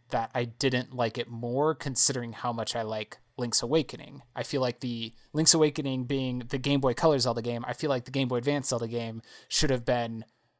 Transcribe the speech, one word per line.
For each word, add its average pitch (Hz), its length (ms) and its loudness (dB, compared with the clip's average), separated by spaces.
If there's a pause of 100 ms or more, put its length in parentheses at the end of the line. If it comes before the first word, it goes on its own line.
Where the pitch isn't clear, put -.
(100)
that 113 240 -2
I 123 100 0
didn't 123 500 -2
like 123 240 -2
it 120 100 -6
more, 120 460 0
considering 131 600 2
how 120 180 -4
much 113 240 -4
I 117 60 -2
like 110 360 -6 (180)
Link's 120 260 2
Awakening. 139 600 -2 (140)
I 123 80 -4
feel 139 160 -2
like 123 180 -2
the 117 340 -6 (200)
Link's 156 220 6
Awakening 143 500 2
being 127 460 -2
the 143 80 -2
Game 139 220 2
Boy 131 140 2
Color 156 240 4
Zelda 120 240 0
game, 117 240 -4
I 123 60 -4
feel 147 180 -2
like 127 140 -2
the - 80 -16
Game 135 160 0
Boy 123 80 -2
Advance 139 320 0
Zelda 117 180 -2
game 113 360 -6 (260)
should - 220 4
have 127 140 0
been 117 400 0 (360)